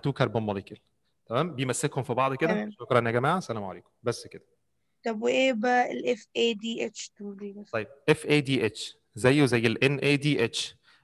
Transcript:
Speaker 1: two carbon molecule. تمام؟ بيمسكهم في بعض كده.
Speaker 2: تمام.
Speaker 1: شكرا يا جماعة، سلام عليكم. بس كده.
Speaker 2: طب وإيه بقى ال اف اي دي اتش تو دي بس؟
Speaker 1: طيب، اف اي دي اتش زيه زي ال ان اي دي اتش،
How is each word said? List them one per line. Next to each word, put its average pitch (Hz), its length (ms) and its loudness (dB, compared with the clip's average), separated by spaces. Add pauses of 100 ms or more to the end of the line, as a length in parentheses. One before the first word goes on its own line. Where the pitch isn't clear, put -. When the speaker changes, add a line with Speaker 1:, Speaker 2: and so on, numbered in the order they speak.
Speaker 1:
two 139 40 2 (120)
carbon 113 180 0 (100)
molecule. 98 280 -8 (460)
تمام؟ 143 300 -2
بيمسكهم 131 480 -2
في 120 100 -4
بعض 131 220 0
كده. 165 180 0
Speaker 2:
تمام. - 180 -4
Speaker 1:
شكرا 120 360 2
يا 117 40 2
جماعة، 139 280 2
سلام 113 240 -6
عليكم. 90 260 -12 (140)
بس 117 240 -4
كده. - 160 -20 (600)
Speaker 2:
طب 226 160 -4
وإيه 254 320 2
بقى 247 380 2
ال 240 180 -4
اف 233 260 -4
اي 233 180 2
دي 226 320 -6
اتش - 240 -12
تو 202 240 -14
دي 202 200 -12
بس؟ 208 160 -18
Speaker 1:
طيب، 107 180 -4 (220)
اف 151 160 2
اي 147 160 4
دي 131 240 0
اتش - 320 -6 (180)
زيه 131 300 6
زي 120 140 4
ال 113 240 2
ان 139 160 2
اي 143 180 2
دي 143 260 0
اتش، - 320 -4 (280)